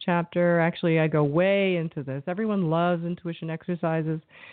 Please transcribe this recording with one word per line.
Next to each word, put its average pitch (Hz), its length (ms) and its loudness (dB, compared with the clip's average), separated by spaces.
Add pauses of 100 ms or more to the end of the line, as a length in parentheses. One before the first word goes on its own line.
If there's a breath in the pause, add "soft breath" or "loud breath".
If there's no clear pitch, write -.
chapter, 175 560 2
actually, 165 400 2
I 160 60 4
go 156 180 2
way 185 520 2
into 160 260 -4
this. 135 240 -8
Everyone 196 420 -2
loves 170 380 0
intuition 165 420 -8
exercises. 160 720 -2 (320 loud breath)